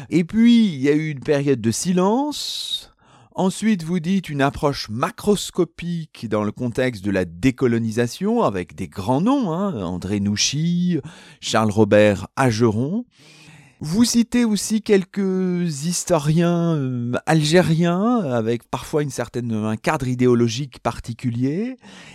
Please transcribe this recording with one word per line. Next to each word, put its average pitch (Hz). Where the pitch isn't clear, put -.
Et 165
puis, 226
il 147
y 139
a 147
eu 156
une 139
période 139
de 113
silence. 202
Ensuite, 190
vous 170
dites 180
une 143
approche 139
macroscopique 170
dans 104
le 104
contexte 123
de 101
la 95
décolonisation, 120
avec 95
des 90
grands 127
noms, 240
hein, 170
André 90
Nouchy, 160
Charles 110
Robert 104
Ageron. 123
Vous 180
citez 233
aussi 214
quelques 185
historiens, 170
euh, 123
algériens, 170
avec 120
parfois 147
une 143
certaine, 120
un 110
cadre 147
idéologique 123
particulier. 127